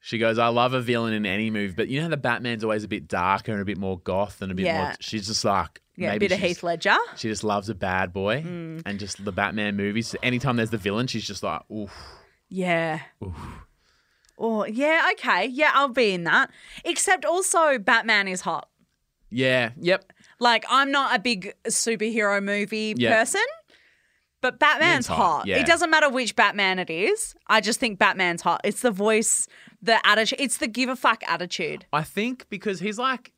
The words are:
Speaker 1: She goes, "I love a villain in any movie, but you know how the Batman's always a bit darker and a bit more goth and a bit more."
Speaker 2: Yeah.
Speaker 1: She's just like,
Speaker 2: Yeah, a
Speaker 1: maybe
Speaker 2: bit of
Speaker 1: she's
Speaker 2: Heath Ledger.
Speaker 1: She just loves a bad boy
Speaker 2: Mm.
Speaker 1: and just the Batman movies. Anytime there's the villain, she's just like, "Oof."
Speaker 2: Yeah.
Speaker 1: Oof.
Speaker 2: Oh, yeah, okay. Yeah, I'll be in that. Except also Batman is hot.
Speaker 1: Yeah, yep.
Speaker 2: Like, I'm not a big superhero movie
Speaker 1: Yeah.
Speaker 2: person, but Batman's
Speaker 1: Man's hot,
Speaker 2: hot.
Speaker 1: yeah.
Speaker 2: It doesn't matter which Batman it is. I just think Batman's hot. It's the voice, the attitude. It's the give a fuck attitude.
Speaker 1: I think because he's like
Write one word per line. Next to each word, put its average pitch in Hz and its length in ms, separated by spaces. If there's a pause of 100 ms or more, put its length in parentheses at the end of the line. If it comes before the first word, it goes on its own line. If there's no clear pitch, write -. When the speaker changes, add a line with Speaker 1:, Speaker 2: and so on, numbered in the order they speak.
Speaker 1:
She - 180
goes, 113 200
"I 117 100
love 120 240
a 131 80
villain 117 320
in 104 140
any 104 240
movie, 101 240
but 107 140
you 131 100
know 156 60
how 170 60
the 151 60
Batman's 120 480
always 107 200
a 101 40
bit 92 200
darker 98 440
and 101 80
a 98 40
bit 95 140
more 95 220
goth 98 420
and 95 80
a - 40
bit 90 100
more." 170 80
Speaker 2:
Yeah. 147 280
Speaker 1:
She's 107 260
just 107 180
like, 95 360 (160)
Speaker 2:
Yeah, 180 120
a - 40
Speaker 1:
maybe 202 160
Speaker 2:
bit 180 60
of 156 60
Speaker 1:
she's 175 80
Speaker 2:
Heath 175 140
Ledger. 170 340 (200)
Speaker 1:
She - 120
just 110 160
loves 104 240
a 113 60
bad 92 380
boy 101 300
Speaker 2:
Mm. 165 440
Speaker 1:
and 101 120
just 98 260
the 101 80
Batman 101 440
movies. 104 460
Anytime 123 340
there's 113 140
the 113 80
villain, 104 280
she's 110 200
just 95 160
like, 82 280
"Oof." 104 220 (560)
Speaker 2:
Yeah. 165 520 (240)
Speaker 1:
Oof. 87 100 (1080)
Speaker 2:
Oh, 220 220
yeah, 294 480
okay. 233 340
Yeah, 269 280
I'll 277 160
be 233 220
in 175 120
that. 214 260 (340)
Except 359 420
also 330 520
Batman 220 480
is 185 140
hot. 160 280 (600)
Speaker 1:
Yeah, 127 500
yep. 175 320 (300)
Speaker 2:
Like, 233 300
I'm 269 200
not 269 240
a 254 40
big 202 340 (140)
superhero 214 760
movie 208 540
Speaker 1:
Yeah. 226 220
Speaker 2:
person, 392 240 (1000)
but 247 180
Batman's 247 220 (140)
Speaker 1:
Man's 254 140
hot, 165 80
Speaker 2:
hot. 156 300
Speaker 1:
yeah. 98 120
Speaker 2:
It - 80
doesn't 330 240
matter 311 180
which 247 260
Batman 196 440
it 175 100
is. 208 460 (140)
I 220 120
just 208 180
think 220 200
Batman's 185 420
hot. - 240
It's - 160
the 247 100
voice, 214 560 (360)
the 220 240
attitude. 214 340
It's 277 160
the 302 100
give 240 220
a 254 80
fuck 240 320
attitude. 165 640
Speaker 1:
I 151 100
think 233 460
because 196 320
he's 202 180
like 247 400